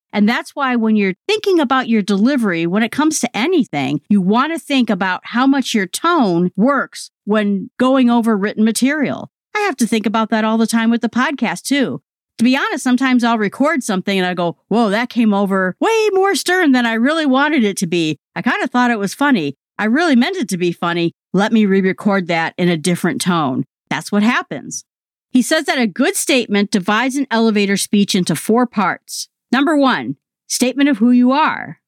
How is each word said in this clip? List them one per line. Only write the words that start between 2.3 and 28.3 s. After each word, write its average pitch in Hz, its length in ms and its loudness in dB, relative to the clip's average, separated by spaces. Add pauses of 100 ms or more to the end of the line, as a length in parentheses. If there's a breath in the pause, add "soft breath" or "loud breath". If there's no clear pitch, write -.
when 202 160 0
it 226 80 -2
comes 311 280 0
to - 180 -6
anything, 190 720 -2
you 208 120 2
want 240 320 0
to 320 60 -6
think 254 320 0
about 190 340 -4
how 247 220 0
much 277 260 0
your 202 140 0
tone 185 680 0
works 233 540 -2 (160)
when 202 540 -2
going 254 320 4
over 233 260 2
written 208 260 -2
material. 240 680 0 (240)
I 415 60 -2
have 392 160 -2
to 233 100 0
think 220 180 -2
about 220 240 0
that 220 160 0
all 220 140 0
the 226 80 2
time 226 240 0
with 233 100 0
the 240 80 -2
podcast, 247 540 -2
too. 240 380 -2 (380)
To 226 40 2
be 254 140 4
honest, 359 260 -4
sometimes 254 400 2
I'll 233 140 2
record 254 460 0
something 196 340 -2
and 185 80 0
I 180 80 -2
go, 175 240 -2 (100)
"Whoa, 220 220 0
that 226 200 -2
came 220 240 2
over 190 460 0
way 440 340 2
more 381 220 2
stern 349 360 2
than 247 140 2
I 226 80 -2
really 294 320 0
wanted 285 380 2
it 196 140 0
to 185 100 -4
be. 156 300 -2 (180)
I 170 60 -6
kinda 339 260 -2
thought 247 240 0
it 233 80 -2
was 196 140 -4
funny. 202 420 0 (220)
I 202 80 -2
really 285 300 2
meant 311 220 2
it 262 120 -4
to 190 80 -4
be 175 140 0
funny. 170 420 -2 (180)
Let 202 220 0
me 220 120 4
re-record 190 640 0
that 165 300 -2
in 175 120 0
a 175 80 0
different 175 440 -2
tone." 143 440 -2 (240)
That's 147 220 -6
what 208 120 0
happens. 233 600 -4 (460)
He 254 120 2
says 311 240 -2
that 320 140 -2
a 233 80 2
good 285 280 -2
statement 208 560 0
divides 220 440 0
an 285 140 -2
elevator 208 480 2
speech 202 380 0
into 175 200 0